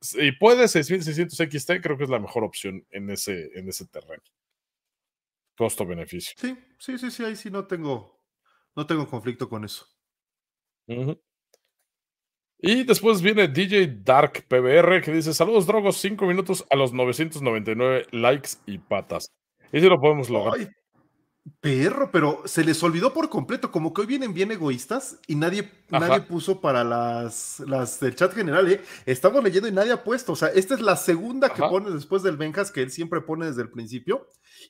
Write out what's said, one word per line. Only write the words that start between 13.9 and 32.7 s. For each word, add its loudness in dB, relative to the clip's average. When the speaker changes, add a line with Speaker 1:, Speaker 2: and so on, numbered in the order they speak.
Speaker 1:
Dark 4
P 4
B 6
R 6
que -4
dice, 0
"Saludos, 4
Drogos, 2
cinco -2
minutos -2
a 4
los 2
novecientos -2
noventa 0
y 0
nueve 2
likes 2
y -10
patas". -6
Y 2
si 10
lo 6
podemos 4
lograr. 0
Speaker 2:
Ay, -8
perro, 0
pero 2
se 0
les 2
olvidó 2
por -2
completo, -6
como -2
que -2
hoy -2
vienen -4
bien -2
egoístas -6
y -4
nadie, -2
Speaker 1:
Ajá. 0
Speaker 2:
nadie 4
puso -4
para 2
las, -4
las -4
del -2
chat 0
general, 2
¿eh? 2
Estamos 2
leyendo 2
y -4
nadie 2
ha -2
puesto, -2
o -2
sea, 0
esta 2
es -6
la 4
segunda 0
que -4
Speaker 1:
Ajá. 2
Speaker 2:
pones -2
después -4
del 0
Benjas, -4